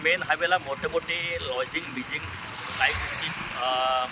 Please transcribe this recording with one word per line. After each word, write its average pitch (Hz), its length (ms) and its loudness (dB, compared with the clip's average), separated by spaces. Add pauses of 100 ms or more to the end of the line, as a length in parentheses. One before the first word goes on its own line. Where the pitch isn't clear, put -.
मेन 175 200 4
हायवेला 170 340 4
मोठे 180 300 -2
मोठे 170 540 -2
लॉजिंग 131 540 -2
बिजिंग 131 300 -6 (540)
काही 139 120 6
गोष्टी, - 380 -2 (320)
अ, 127 500 4